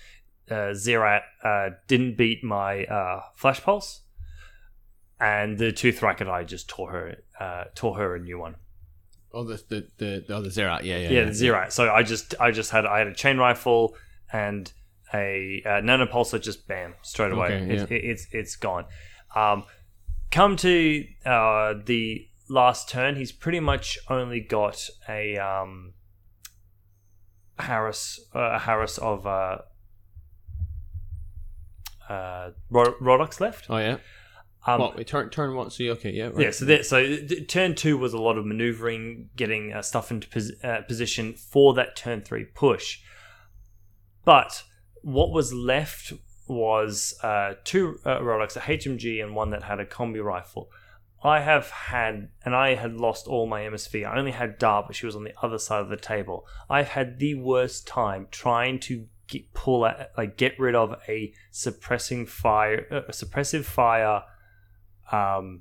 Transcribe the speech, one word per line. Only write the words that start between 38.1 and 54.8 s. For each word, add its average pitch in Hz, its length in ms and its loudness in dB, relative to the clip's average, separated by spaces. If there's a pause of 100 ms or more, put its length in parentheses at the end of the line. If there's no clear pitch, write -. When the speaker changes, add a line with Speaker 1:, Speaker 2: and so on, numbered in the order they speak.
Speaker 1:
a 113 40 -4
lot 113 200 2
of 107 80 -4
maneuvering, 113 880 -4
getting, 107 360 -4
uh, 104 100 -6
stuff - 300 -4
into 110 160 -6
pos-, 110 240 -4 (100)
uh, 113 240 -2
position 113 480 -4
for 139 400 8
that 123 220 0
turn 113 260 -6
three 113 220 -6
push. - 560 0 (1200)
But 143 380 8 (400)
what 156 300 2
was 135 200 0
left 127 600 -2 (340)
was, 110 800 0
uh, 101 300 0 (100)
two, 185 400 0
uh, 131 160 2
Rodox, 110 360 0
a 131 140 -4
H 151 160 -2
M 131 120 -4
G 113 220 -6
and 107 140 -8
one 107 160 -2
that 104 140 -6
had 101 160 -4
a 98 60 -6
combi 110 360 -6
rifle. - 480 -8 (540)
I 151 160 4
have 143 300 2
had, 110 580 -4 (160)
and 123 100 -2
I 131 200 4
had 113 200 -6
lost 117 320 -2
all 117 220 0
my 107 160 -4
M 107 100 -8
S - 140 -10
V. 107 160 -4
I 107 120 -4
only 139 160 -2
had 120 260 -6
Dar, 104 280 4